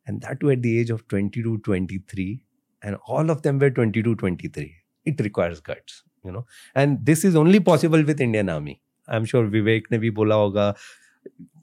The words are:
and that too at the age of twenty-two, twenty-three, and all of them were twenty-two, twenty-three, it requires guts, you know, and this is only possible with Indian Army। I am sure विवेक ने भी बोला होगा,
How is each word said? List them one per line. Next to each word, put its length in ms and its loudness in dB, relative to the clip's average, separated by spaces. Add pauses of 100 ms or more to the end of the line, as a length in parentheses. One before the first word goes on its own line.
(100)
and 140 -10
that 160 -10
too 160 2
at 60 -4
the 220 0
age 100 -4
of 60 -6 (140)
twenty-two, 440 -4 (120)
twenty-three, 680 -6 (500)
and 100 -8 (160)
all 240 0
of 60 -14
them 200 0
were 160 2
twenty-two, 380 0
twenty-three, 540 -6 (380)
it 80 -4 (100)
requires 340 -4
guts, 440 -16 (220)
you 100 -12
know, 80 -10 (320)
and 200 2 (140)
this 140 2
is 200 4
only 200 6
possible 400 4
with 160 -2
Indian 280 0
Army। 260 -6 (380)
I 60 -2
am 60 -2
sure 200 0
विवेक 480 0
ने 60 0
भी 120 0
बोला 240 2
होगा, 400 2 (880)